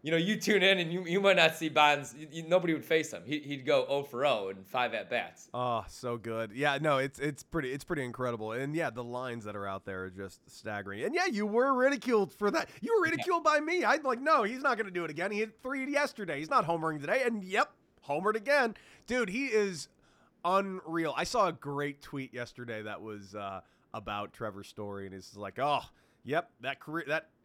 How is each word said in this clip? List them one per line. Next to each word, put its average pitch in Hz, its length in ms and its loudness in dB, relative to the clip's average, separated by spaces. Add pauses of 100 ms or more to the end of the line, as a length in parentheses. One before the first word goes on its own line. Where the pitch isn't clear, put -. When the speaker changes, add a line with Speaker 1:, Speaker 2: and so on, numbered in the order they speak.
Speaker 1:
You 151 100 -2
know, 165 60 4
you 190 220 2
tune 202 220 4
in 190 180 6
and 170 140 -2
you, 185 120 -2
you 175 140 2
might 196 180 6
not 160 180 6
see 160 120 -4
Bonds. 147 500 4
You, 156 140 -14
you, 165 120 -10
nobody 170 300 4
would 135 120 -4
face 160 260 2
him. 87 140 -10
He, 147 140 -4
he'd 139 260 -8
go 131 240 4
oh 139 140 0
for 127 220 -4
oh 104 240 2
in 95 140 -10
five 123 300 -2
at-bats. 98 600 -4
Speaker 2:
Oh, 120 340 -2
so 120 300 -6
good. 113 360 -6
Yeah, 139 260 0
no, 147 200 2
it's, 135 180 -4
it's 143 260 -6
pretty, 139 280 -4
it's 139 120 -8
pretty 151 200 -4
incredible. 117 480 -4
And, 139 240 -4
yeah, 160 160 -2
the 120 120 -8
lines 120 420 -6
that 104 100 -8
are 101 100 -6
out 95 200 -6
there 92 180 -6
are 95 80 -8
just 92 300 -12 (100)
staggering. 101 540 -8
And, 330 100 -2
yeah, 359 100 2
you 214 220 -2
were 247 260 4
ridiculed 247 600 2
for 208 180 0
that. 311 180 -2 (120)
You 262 180 0
were 330 80 4
Speaker 1:
Yeah. 320 60 2
Speaker 2:
ridiculed 339 300 0
by 302 180 4
me. 330 220 0
I'm 277 200 4
like, 254 180 0
"No, 285 220 6
he's 247 180 -2
not 262 160 2
gonna 202 140 -4
do 175 140 -2
it 156 40 -4
again. 170 220 -2
He 208 80 -2
hit 220 240 -4
three 262 280 -4
yesterday. 220 480 0
He's 156 120 -4
not 233 140 6
homering 160 340 0
today." 196 260 2
And, 220 180 0
yep, 196 280 2 (360)
homered 185 280 2
again. 233 400 2 (320)
Dude, 233 220 2
he 254 180 -2
is 202 400 0 (560)
unreal. 175 720 0
I 165 60 0
saw 196 240 2
a 165 40 2
great 143 500 -6
tweet 135 320 -10
yesterday 120 500 -8
that 104 180 -8
was, 101 320 -12
uh, 98 280 -8 (320)
about 104 400 -6
Trevor 101 300 -8
Story, 101 420 -10
and 95 100 -12
it's 95 220 -16
like, 101 200 -10
"Oh, 139 240 2 (420)
yep, 147 280 -2 (100)
that 135 180 -6
career, 156 280 -8
that 156 220 -2 (140)